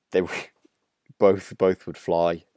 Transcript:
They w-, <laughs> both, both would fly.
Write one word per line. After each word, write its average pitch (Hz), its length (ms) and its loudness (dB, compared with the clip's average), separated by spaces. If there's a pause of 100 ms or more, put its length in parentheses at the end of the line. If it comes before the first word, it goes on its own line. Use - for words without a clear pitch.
(120)
They 92 80 2
w-, - 220 -6 (360)
<laughs> - 400 -20
both, 98 400 2
both 95 280 0
would 85 100 -12
fly. 85 480 -2 (120)